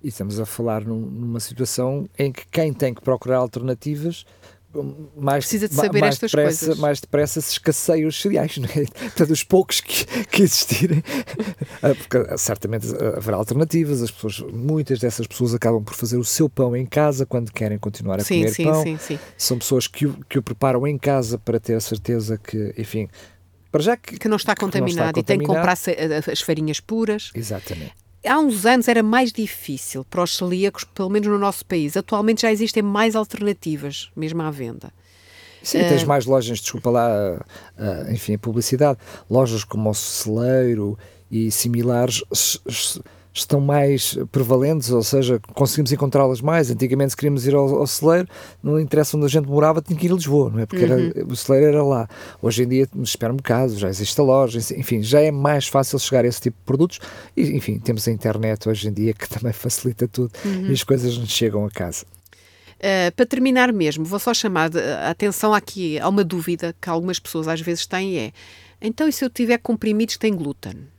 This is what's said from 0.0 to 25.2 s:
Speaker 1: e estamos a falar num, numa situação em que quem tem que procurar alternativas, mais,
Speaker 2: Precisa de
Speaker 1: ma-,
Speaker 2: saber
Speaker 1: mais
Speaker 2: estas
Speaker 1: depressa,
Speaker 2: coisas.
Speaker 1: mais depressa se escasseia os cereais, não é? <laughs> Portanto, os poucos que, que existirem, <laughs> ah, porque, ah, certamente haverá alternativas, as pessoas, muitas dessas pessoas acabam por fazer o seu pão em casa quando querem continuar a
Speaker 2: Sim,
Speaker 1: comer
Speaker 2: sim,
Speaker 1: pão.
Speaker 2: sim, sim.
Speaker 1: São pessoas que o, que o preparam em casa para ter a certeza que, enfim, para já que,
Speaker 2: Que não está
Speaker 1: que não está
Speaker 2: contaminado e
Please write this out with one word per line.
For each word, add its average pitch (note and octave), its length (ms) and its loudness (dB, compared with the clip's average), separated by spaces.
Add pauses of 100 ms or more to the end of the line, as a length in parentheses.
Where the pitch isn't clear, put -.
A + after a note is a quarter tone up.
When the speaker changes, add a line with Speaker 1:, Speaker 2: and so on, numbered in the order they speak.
Speaker 1:
e D3 60 -6
estamos G2+ 320 -6
a A2 40 -4
falar A2 380 -4
num, A2+ 160 -6
numa A#2 400 -6
situação B2+ 680 -4 (120)
em C#3 140 0
que - 180 -16
quem D#3+ 220 0
tem B2+ 200 -2
que - 80 -14
procurar B2+ 360 0
alternativas, C3 880 -4 (920)
mais, C#3 300 0
Speaker 2:
Precisa G#3+ 240 -2
de - 80 -4
Speaker 1:
ma-, A#3 60 4
Speaker 2:
saber F#3+ 180 2
Speaker 1:
mais C#3+ 140 4
Speaker 2:
estas A3+ 160 -4
Speaker 1:
depressa, D3+ 340 2
Speaker 2:
coisas. D#3 160 2
Speaker 1:
mais D3 180 2
depressa D3 400 0
se - 140 -4
escasseia D#3+ 520 2
os D#3 160 -2
cereais, D#3+ 360 0
não B2+ 100 -4
é? D3 240 -2
<laughs> - 160 -20
Portanto, D#3+ 240 2
os D3+ 100 2
poucos - 380 2
que, - 260 -4 (200)
que - 160 4
existirem, E3+ 600 2 (380)
<laughs> G3 420 -8
ah, C#3+ 140 4
porque, - 220 -2
ah, - 200 0
certamente A2 500 -4 (280)
haverá G#2 220 -2
alternativas, D3 640 0
as A#2 100 -4
pessoas, G#2+ 300 -8 (100)
muitas C3 480 -2
dessas A#2 280 -2
pessoas A#2+ 260 -2
acabam A2+ 280 2
por G#2 120 -10
fazer A#2 240 -2
o A#2+ 80 -2
seu D#3 240 2
pão B2 260 0
em B2+ 100 -2
casa C#3+ 400 0
quando A#2+ 280 -4
querem G#2+ 240 -2
continuar G2+ 420 -4
a G#2 60 -2
Speaker 2:
Sim, F3 160 2
Speaker 1:
comer A2 120 2
Speaker 2:
sim, E3+ 120 -2
Speaker 1:
pão. D#3 180 4
Speaker 2:
sim, D#3 140 -4
sim. D3+ 220 -8 (180)
Speaker 1:
São - 200 0
pessoas B2 300 0
que - 200 -2
o, C3+ 60 0 (140)
que - 120 -2
o A2+ 40 -4
preparam A#2+ 420 0
em D3 120 -2
casa B2+ 400 0
para A2+ 200 -2
ter A2+ 180 0
a A2+ 40 0
certeza A2 580 -2
que, G#2+ 400 -6
enfim, G#2+ 300 -6 (640)
para D3+ 100 2
já A3+ 140 2
que, - 240 -16
Speaker 2:
Que - 80 -4
não G#3+ 80 2
está G#3 180 -2
Speaker 1:
que - 100 -4
não G3 60 -2
está F#3+ 120 -2
Speaker 2:
contaminado E3 380 0
e - 40 -2